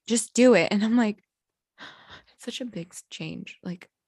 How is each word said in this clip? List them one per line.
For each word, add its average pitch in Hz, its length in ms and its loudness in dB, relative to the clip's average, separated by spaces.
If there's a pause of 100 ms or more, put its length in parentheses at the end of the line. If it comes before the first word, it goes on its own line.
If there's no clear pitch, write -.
Just 233 260 -4
do 247 220 8
it." 165 160 4
And 202 120 0
I'm 220 140 0
like, 214 260 0 (560)
<gasps> - 540 -20
"It's - 120 -20
such 233 160 -12
a 254 40 -10
big 180 260 -12
s-, - 180 -20
change." - 540 -14
Like, - 260 -12 (180)